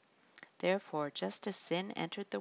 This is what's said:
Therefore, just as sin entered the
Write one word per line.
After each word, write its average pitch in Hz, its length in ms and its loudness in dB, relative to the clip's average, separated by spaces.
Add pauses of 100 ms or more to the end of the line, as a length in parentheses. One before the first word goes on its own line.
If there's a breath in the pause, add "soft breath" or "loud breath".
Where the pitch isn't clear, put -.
(580 loud breath)
Therefore, 175 520 2
just - 360 -2
as 202 80 -2
sin 185 380 -2
entered 175 380 -4
the 202 100 0